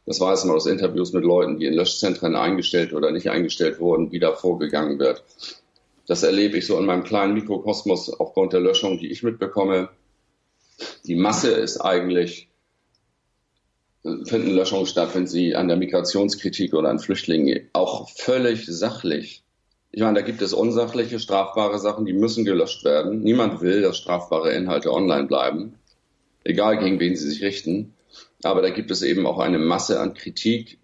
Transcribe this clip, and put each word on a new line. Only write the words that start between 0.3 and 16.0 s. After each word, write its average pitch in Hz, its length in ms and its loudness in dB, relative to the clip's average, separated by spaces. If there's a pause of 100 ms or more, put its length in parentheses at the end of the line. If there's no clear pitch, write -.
man 82 100 4
aus 80 100 0
Interviews 90 480 0
mit 87 100 2
Leuten, 87 360 4
die 80 80 0
in 76 80 2
Löschzentren 85 600 0
eingestellt 85 580 0
oder 78 180 2
nicht 82 180 -2
eingestellt 80 500 0
wurden, 82 320 2
wie 85 80 -6
da 90 140 4
vorgegangen 76 640 -2
wird. 67 260 0 (840)
Das 87 160 0
erlebe 101 340 2
ich 87 80 -2
so 92 140 0
in 101 80 0
meinem 87 160 0
kleinen 101 320 0
Mikrokosmos 104 760 -2
aufgrund - 440 0
der 92 80 4
Löschung, 92 360 2
die - 140 -10
ich - 100 -10
mitbekomme. 98 680 0 (1120)
Die 87 120 -4
Masse 107 360 2
ist - 300 0
eigentlich, 90 640 0 (1800)
finden - 280 0
Löschungen 92 340 2
statt, 85 280 0
wenn 92 140 -2
sie 85 280 0
an 90 120 0
der 85 100 2
Migrationskritik 90 960 0